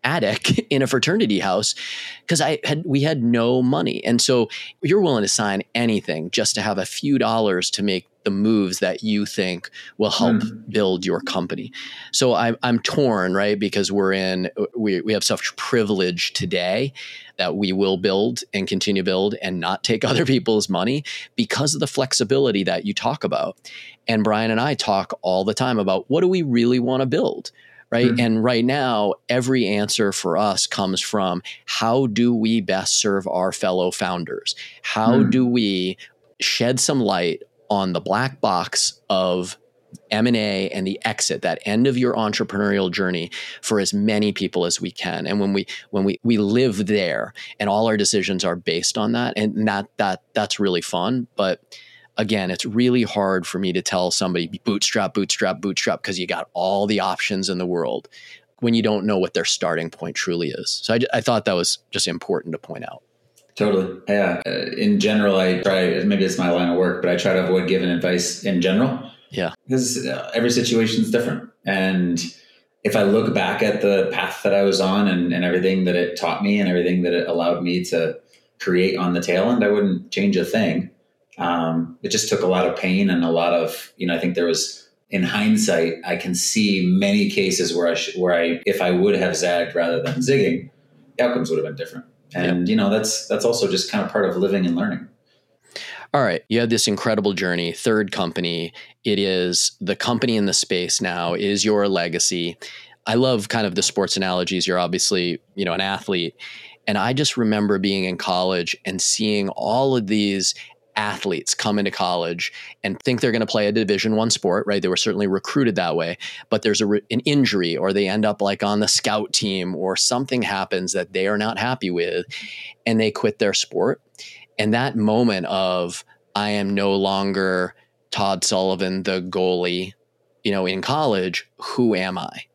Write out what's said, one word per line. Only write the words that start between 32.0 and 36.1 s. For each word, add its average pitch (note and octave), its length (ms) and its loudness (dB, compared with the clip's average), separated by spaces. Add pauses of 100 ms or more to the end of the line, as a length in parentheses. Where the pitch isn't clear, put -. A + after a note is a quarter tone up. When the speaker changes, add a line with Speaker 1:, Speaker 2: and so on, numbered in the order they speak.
Speaker 1:
do A#2+ 260 2
we A2+ 260 2
best F#2 400 -2
serve G2 280 0
our F#2 240 0
fellow F#2 400 0
founders? F2 640 -4 (260)
How A2+ 380 2
Speaker 2:
Mm. - 100 4
Speaker 1:
do B2+ 160 4
we G2 520 0 (440)